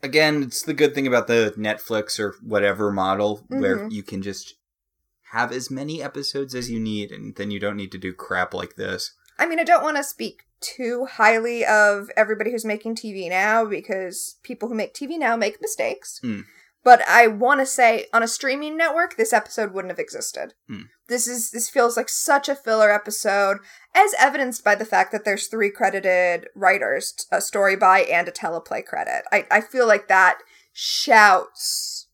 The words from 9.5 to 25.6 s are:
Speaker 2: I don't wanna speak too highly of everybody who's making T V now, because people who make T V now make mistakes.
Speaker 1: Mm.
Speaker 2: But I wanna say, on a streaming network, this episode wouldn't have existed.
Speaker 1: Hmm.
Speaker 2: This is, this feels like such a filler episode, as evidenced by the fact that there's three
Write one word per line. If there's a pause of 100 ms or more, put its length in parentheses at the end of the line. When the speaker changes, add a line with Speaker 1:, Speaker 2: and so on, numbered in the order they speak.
Speaker 2:
I
don't
wanna
speak (180)
too
highly
of
everybody
who's
making
T
V
now,
because
people
who
make
T
V
now
make
mistakes.
Speaker 1:
Mm. (400)
Speaker 2:
But
I
wanna
say,
on
a
streaming
network,
this
episode
wouldn't
have
existed. (140)
Speaker 1:
Hmm. (260)
Speaker 2:
This
is,
this
feels
like
such
a
filler
episode, (360)
as
evidenced
by
the
fact
that
there's
three